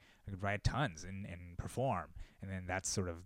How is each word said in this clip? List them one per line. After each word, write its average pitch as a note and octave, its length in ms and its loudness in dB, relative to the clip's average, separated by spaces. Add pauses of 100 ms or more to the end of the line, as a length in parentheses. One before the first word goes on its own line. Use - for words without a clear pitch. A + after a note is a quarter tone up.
(260)
I G2+ 40 -6
could F#2+ 120 -4
write G2+ 200 2
tons F2+ 420 2
and, F#2+ 220 -4
and F2 320 -8
perform. A#2 520 0 (300)
And G2 100 -6
then F#2 160 -2
that's F#2 220 2
sort F#2 200 2
of, E2 180 -2